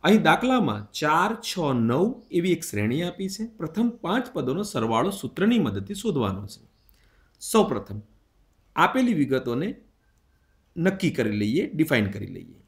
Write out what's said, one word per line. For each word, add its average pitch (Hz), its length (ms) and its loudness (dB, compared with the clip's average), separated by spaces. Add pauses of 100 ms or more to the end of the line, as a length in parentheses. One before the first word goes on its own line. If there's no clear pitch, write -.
અહીં 190 200 6
દાખલામાં 160 580 2 (100)
ચાર, 160 380 2 (120)
છ, - 120 -8 (200)
નવ 123 340 2 (240)
એવી 175 260 2
એક - 60 -10
શ્રેણી 110 400 -2
આપી 185 260 -6
છે. 214 140 -8 (140)
પ્રથમ 214 320 -2 (140)
પાંચ 220 300 -2
પદોનો 143 300 -2
સરવાળો 117 480 0
સૂત્રની 202 540 2
મદદથી 98 360 -6
શોધવાનો 107 460 0
છે. - 140 -18 (800)
સૌપ્રથમ 107 580 0 (760)
આપેલી 202 460 2
વિગતોને 131 480 0 (1040)
નક્કી 180 360 0
કરી 107 300 -2
લઈએ, 123 260 0
ડિફાઇન 156 440 2
કરી 101 260 -10
લઈએ. 82 300 -18